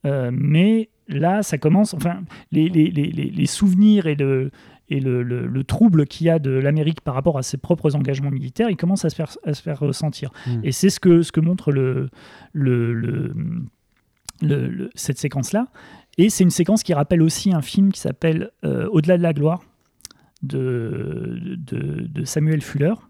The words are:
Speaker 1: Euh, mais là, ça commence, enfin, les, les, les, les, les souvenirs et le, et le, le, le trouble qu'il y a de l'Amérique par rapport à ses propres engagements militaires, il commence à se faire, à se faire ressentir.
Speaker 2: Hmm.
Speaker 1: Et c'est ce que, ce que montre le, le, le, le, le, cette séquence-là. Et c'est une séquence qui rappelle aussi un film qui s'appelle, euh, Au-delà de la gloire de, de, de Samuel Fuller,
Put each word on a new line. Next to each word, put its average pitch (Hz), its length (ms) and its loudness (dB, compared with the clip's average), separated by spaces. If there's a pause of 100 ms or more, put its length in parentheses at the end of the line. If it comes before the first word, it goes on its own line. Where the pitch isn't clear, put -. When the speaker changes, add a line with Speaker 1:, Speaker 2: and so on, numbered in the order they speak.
Speaker 1:
Euh, 135 260 -2
mais 165 580 2 (200)
là, 170 340 0
ça 165 140 -4
commence, 185 360 2
enfin, 170 280 -4 (300)
les, 156 180 2
les, 170 220 4
les, 151 160 0
les, 143 220 -4
les - 160 0
souvenirs 202 600 4
et 151 100 0
le, 135 360 0 (380)
et 143 120 -2
le, 127 220 0
le, 123 240 -4
le 131 160 -4
trouble 165 420 4
qu'il 165 220 -4
y - 20 4
a 165 100 2
de 139 120 -2
l'Amérique 147 500 0
par 135 140 -6
rapport 143 220 0
à 127 60 -4
ses - 140 -6
propres 151 380 0
engagements 139 340 -2
militaires, 135 400 -2
il 190 80 -2
commence 185 260 0
à 165 60 0
se - 60 -6
faire, 156 280 -8
à 151 100 -4
se - 80 -6
faire 143 180 -6
ressentir. 143 520 -4 (140)
Speaker 2:
Hmm. 120 180 -2
Speaker 1:
Et 123 80 -2
c'est 190 200 2
ce - 80 -8
que, 170 240 6
ce - 80 -6
que 165 100 0
montre 170 300 0
le, 131 380 -2 (440)
le, 123 400 0
le, 117 400 -4 (1080)
le, 143 260 0
le, - 260 -6
cette - 240 -6
séquence-là. 147 500 -4 (500)
Et 196 120 6
c'est 196 140 2
une 175 80 6
séquence 185 320 2
qui 180 100 -2
rappelle 160 300 2
aussi 165 280 2
un 160 120 0
film 196 280 2
qui - 80 -6
s'appelle, 160 520 -2 (120)
euh, 139 280 0
Au-delà 175 260 4
de 175 60 0
la 165 100 2
gloire 151 300 0 (800)
de, 120 1120 -6
de, 139 500 -6
de 156 160 -6
Samuel 156 380 0
Fuller, 147 320 0 (160)